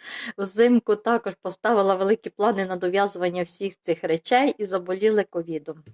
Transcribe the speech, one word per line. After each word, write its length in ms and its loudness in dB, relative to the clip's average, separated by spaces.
взимку 580 2
також 380 -2
поставила 600 0
великі 360 0
плани 360 0
на 100 -6
дов'язування 640 -2
всіх 380 -8
цих 240 -4
речей 540 2
і 60 -4
заболіли 600 0
ковідом 680 -8